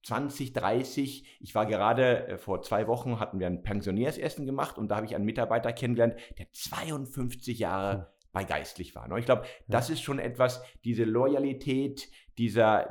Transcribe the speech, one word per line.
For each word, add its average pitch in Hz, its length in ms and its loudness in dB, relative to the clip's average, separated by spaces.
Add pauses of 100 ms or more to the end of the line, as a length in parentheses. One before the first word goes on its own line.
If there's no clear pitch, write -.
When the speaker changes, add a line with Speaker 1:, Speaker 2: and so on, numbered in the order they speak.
Speaker 1:
zwanzig, 139 500 -4
dreißig. 131 880 -2
Ich - 120 -16
war 107 140 2
gerade, 117 600 4
äh, 87 120 -8
vor 92 240 -4
zwei 107 240 0
Wochen 120 320 -2
hatten 98 200 -4
wir 92 60 0
ein 90 160 -2
Pensionärsessen 107 840 -2
gemacht 139 320 -4
und 107 100 -4
da 104 60 0
habe 110 100 -2
ich 110 80 -6
einen 101 120 0
Mitarbeiter 117 480 0
kennengelernt, 117 420 2 (240)
der - 140 -12
zweiundfünfzig 127 1080 -6
Jahre 98 340 0
Speaker 2:
Hm. 95 100 -4 (300)
Speaker 1:
bei 95 100 -2
Geistlich 76 520 -6
war, 58 120 -14
ne? 92 120 -2
Ich 120 60 -4
glaub, 127 180 4
Speaker 2:
Ja. - 60 -12 (180)
Speaker 1:
das 123 240 2
ist 156 100 -2
schon 139 160 -4
etwas, 123 460 0 (220)
diese 117 180 2
Loyalität, 135 1080 0 (300)
dieser, 110 520 6